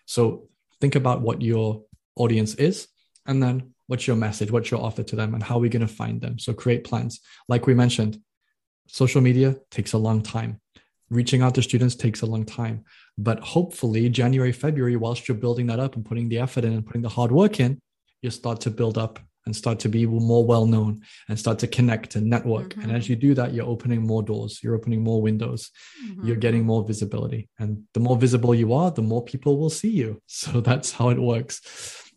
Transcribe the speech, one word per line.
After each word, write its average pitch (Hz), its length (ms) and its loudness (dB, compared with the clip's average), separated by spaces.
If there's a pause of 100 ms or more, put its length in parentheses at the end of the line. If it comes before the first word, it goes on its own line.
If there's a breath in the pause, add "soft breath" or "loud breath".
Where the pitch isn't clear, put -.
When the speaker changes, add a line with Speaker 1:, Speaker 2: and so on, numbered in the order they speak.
Speaker 1:
So - 420 0 (320)
think 139 160 2
about 123 260 2
what 117 180 0
your 110 440 0 (320)
audience 110 400 2
is, 165 320 0 (380)
and 135 160 2
then 127 320 -2 (120)
what's 123 200 -4
your 120 100 2
message, 107 340 -2
what's 113 200 0
your 123 120 -2
offer 113 220 -6
to - 120 -6
them, 110 180 -2
and 110 80 -4
how 120 140 -2
are 120 40 4
we 120 80 2
gonna 117 200 0
find 113 320 -6
them? 120 180 -6
So - 140 -6
create 120 320 0
plans. 117 360 -6 (280 loud breath)
Like 123 180 2
we 131 80 6
mentioned, 120 460 2 (680)
social 131 340 2
media 131 360 4 (140)
takes - 220 -6
a 113 60 2
long 110 240 2
time. 113 380 -8 (500 soft breath)
Reaching 123 320 2
out 127 140 4
to 131 60 4
students 123 340 2
takes 113 260 -2
a 117 40 -4
long 110 180 -2
time. 110 400 -6 (340 soft breath)
But 110 220 0
hopefully 120 680 0
January, 123 440 2
February, 127 440 0
whilst 113 300 -4
you're 117 100 -2
building 120 300 -2
that 117 140 -2
up 135 160 -4
and 110 80 -8
putting 117 240 -4
the 113 100 -2
effort 123 260 -2
in 113 80 0
and 110 140 -2
putting 117 160 -6
the 120 60 -4
hard 117 240 0
work 202 260 4
in, 127 220 2 (420)
you'll 120 100 -6
start 117 300 -8
to 120 80 -2
build 110 260 -2
up 113 220 -2 (280)
and 107 100 -6
start 110 240 -2
to - 80 0
be 113 180 2
more 117 380 4
well-known 110 560 4 (280 loud breath)
and 107 100 -4
start 110 200 -2
to 123 80 -2
connect 117 480 0
and 107 120 0
network. 113 500 -2
And 110 160 -6
as 117 120 -2
Speaker 2:
Mm-hmm. 123 80 -2
Speaker 1:
you 117 40 0
do 139 180 4
that, 123 200 -2
you're 117 120 -6
opening 117 360 -2
more 110 200 0
doors, 107 400 -6
you're 117 140 -2
opening 110 260 -2
more 113 200 2
windows, 110 480 -2 (360 loud breath)
Speaker 2:
Mm-hmm. 185 200 -8
Speaker 1:
you're 117 100 0
getting 113 280 2
more 113 200 2
visibility. 107 640 -6 (100)
And 107 240 -6 (120)
the 113 60 0
more 123 160 2
visible 120 380 4
you 117 200 2
are, 175 160 2
the 120 120 -4
more 113 220 -2
people 143 340 0
will 156 120 0
see 208 200 -4
you. 113 340 -2
<laughs> - 20 -20
So - 340 -4
that's 120 320 0
how 120 160 2
it 123 100 4
works. - 1000 -6